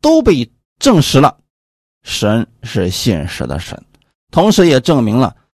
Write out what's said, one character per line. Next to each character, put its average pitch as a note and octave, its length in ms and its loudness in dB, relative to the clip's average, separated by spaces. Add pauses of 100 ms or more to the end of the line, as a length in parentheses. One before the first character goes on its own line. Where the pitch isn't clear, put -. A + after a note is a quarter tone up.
都 D#4+ 200 2
被 D#3+ 280 0 (300)
证 A3+ 220 4
实 - 200 2
了 - 180 0 (640)
神 A2 440 -2 (160)
是 F#2 280 -4
信 F2 360 -4
实 - 200 -10
的 C2+ 120 -8
神， - 220 -14 (500)
同 G3 200 2
时 F#3+ 160 4
也 C3+ 140 2
证 C#3 220 0
明 G#2+ 140 0
了 B2+ 200 -2 (200)